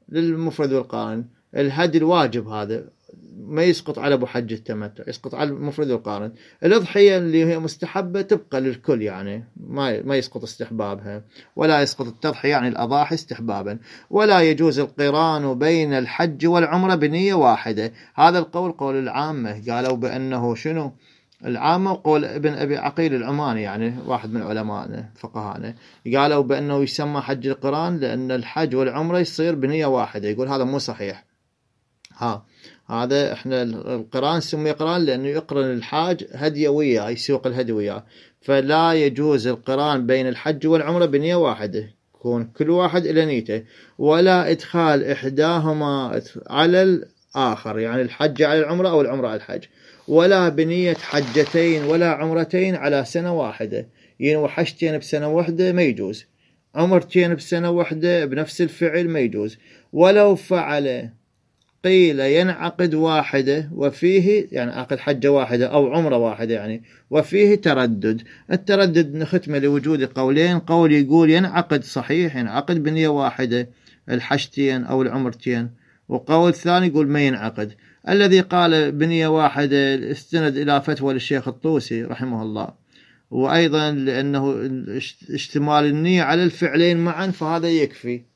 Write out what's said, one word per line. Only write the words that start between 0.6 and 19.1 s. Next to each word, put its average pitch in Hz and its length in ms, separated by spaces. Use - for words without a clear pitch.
والقارن، 117 520
الهدي 147 420
الواجب 143 500
هذا 107 360
ما 151 260
يسقط 170 340
على 139 160
أبو 123 120
حج 120 260
التمتع، 107 560
يسقط 127 260
على 147 160
المفرد 143 400
والقارن. 107 420
الأضحية 196 540
اللي 165 260
هي 165 140
مستحبة 180 640
تبقى 170 380
للكل، 127 420
يعني 101 420
ما، 131 460
ما 135 140
يسقط 120 260
استحبابها. 104 840
ولا 151 260
يسقط 135 240
التضحية، 139 440
يعني 127 180
الأضاحي، 139 460
استحباباً. 110 640
ولا 208 300
يجوز 156 380
القران 143 800
بين 156 340
الحج 143 540
والعمرة 175 480
بنية 170 400
واحدة، 113 580
هذا 170 240
القول 170 340
قول 135 260
العامة، 127 680